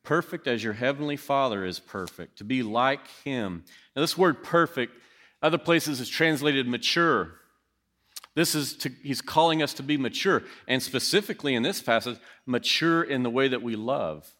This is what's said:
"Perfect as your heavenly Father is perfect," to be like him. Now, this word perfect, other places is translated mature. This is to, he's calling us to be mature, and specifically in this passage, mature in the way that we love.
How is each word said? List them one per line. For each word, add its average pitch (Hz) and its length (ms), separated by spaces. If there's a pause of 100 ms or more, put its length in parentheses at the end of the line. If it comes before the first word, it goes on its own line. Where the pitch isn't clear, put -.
"Perfect 160 460
as 117 160
your 110 100
heavenly 139 440
Father 135 460
is 92 160
perfect," - 600
to - 40
be 123 200
like 123 440 (160)
him. 104 400 (320)
Now, 135 60
this 160 160
word 170 260
perfect, 156 500 (460)
other 160 200
places 151 420
is 117 80
translated 143 580
mature. 120 680 (1000)
This 165 200
is 139 220
to, - 120 (140)
he's 139 180
calling 160 400
us 143 140
to 139 80
be 147 120
mature, 135 460 (260)
and 131 140
specifically 165 720
in 117 80
this - 200
passage, 117 360 (300)
mature 160 560
in 135 180
the 123 80
way 131 180
that 127 140
we 113 140
love. 107 520 (120)